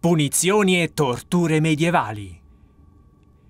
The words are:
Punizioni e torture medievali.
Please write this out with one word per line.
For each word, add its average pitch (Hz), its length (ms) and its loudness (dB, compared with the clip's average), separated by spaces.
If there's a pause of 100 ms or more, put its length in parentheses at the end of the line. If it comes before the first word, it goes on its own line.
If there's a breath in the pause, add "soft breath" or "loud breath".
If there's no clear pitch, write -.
Punizioni 175 720 2
e 165 140 -4
torture 156 640 0
medievali. 143 800 -2 (1080)